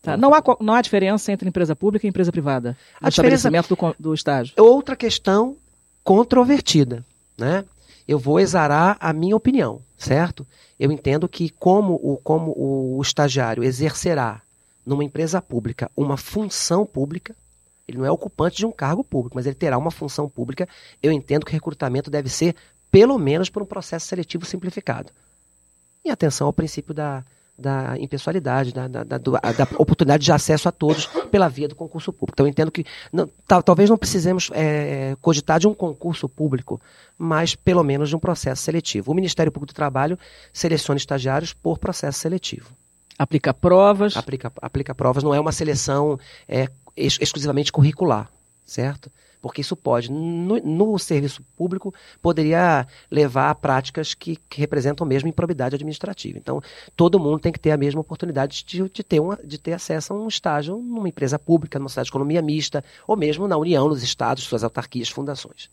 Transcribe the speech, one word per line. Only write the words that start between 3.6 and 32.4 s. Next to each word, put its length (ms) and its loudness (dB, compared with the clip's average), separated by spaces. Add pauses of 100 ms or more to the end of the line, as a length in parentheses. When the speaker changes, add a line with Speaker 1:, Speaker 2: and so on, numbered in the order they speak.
Speaker 1:
do 80 2
con-, 240 -2
do 140 -4
estágio? 420 -2
Speaker 2:
é 60 6
outra 340 8
questão 640 0 (440)
controvertida, 1000 4 (340)
né? 280 -2 (420)
Eu 120 2
vou 200 2
exarar 600 4
a 120 -2
minha 240 0
opinião, 460 2 (160)
certo? 480 -2 (340)
Eu 120 2
entendo 360 -2
que 220 -4
como 460 2
o, 220 -2
como 380 -2
o 460 -2
estagiário 640 0
exercerá 800 -2 (420)
numa 180 0
empresa 380 -2
pública 560 -6
uma 180 0
função 720 -2
pública, 500 -6 (520)
ele 100 -10
não 80 -4
é 60 0
ocupante 460 -2
de 100 -2
um 40 -4
cargo 320 -4
público, 320 -4
mas 120 -4
ele 80 -4
terá 200 -2
uma 140 0
função 400 -6
pública, 400 -6 (320)
eu 100 4
entendo 360 -2
que 40 -8
o 20 -2
recrutamento 580 -4
deve 180 -4
ser, 260 0 (360)
pelo 260 8
menos, 320 0
por 140 -6
um 20 -4
processo 400 -10
seletivo 400 -6
simplificado. 680 -8 (960)
Em 60 -2
atenção 340 0
ao 80 2
princípio 400 -6
da, 300 -6 (340)
da 400 -4
impessoalidade, 760 -2
da, 160 -8
da, 160 -8
da, 140 -8
do, 200 0
a, 140 0
da 160 2 (100)
oportunidade 460 4
de 80 2
acesso 380 2
a 20 0
todos 360 0 (240)
pela 160 4
via 200 -4
do 80 -10
concurso 380 -10
público. 220 -8
Então, 100 4